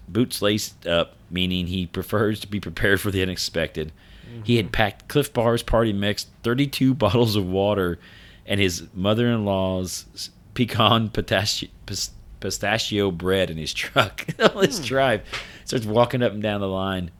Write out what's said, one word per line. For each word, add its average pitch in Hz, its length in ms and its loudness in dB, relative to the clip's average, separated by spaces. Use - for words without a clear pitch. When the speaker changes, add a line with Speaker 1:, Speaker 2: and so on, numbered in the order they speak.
Speaker 1:
boots 104 320 -2
laced 104 460 -2
up, 85 280 0
meaning 90 360 0
he 90 180 -2
prefers 104 560 -2
to - 80 -12
be 104 100 -4
prepared 98 440 2
for 107 80 -2
the 95 100 0
unexpected. 82 720 -4
He 120 120 4
had 107 100 0
Speaker 2:
Mm-hmm. 120 60 -10
Speaker 1:
packed 107 360 -2
Clif 143 240 -2
Bar's 117 300 2
party 113 300 2
mix, 101 340 -2
thirty-two 131 520 2
<laughs> 127 100 -2
bottles 107 320 4
of 98 100 0
water, 95 520 0
and 101 140 0
his 87 240 0
mother-in-law's 98 1200 0
s-, - 160 -14
pecan 113 560 2
pistachio, - 580 -2
pis-, - 240 -6
pistachio 101 720 0
bread 90 400 0
in 80 80 -8
his 76 140 -6
truck - 600 -2
<laughs> 220 200 2
on 196 100 2
his 226 140 0
Speaker 2:
Hmm. 147 60 -8
Speaker 1:
drive. 123 380 2
Starts 113 220 -4
walking 120 360 4
up 110 100 2
and 104 100 -6
down 104 180 0
the 98 80 0
line 95 500 -2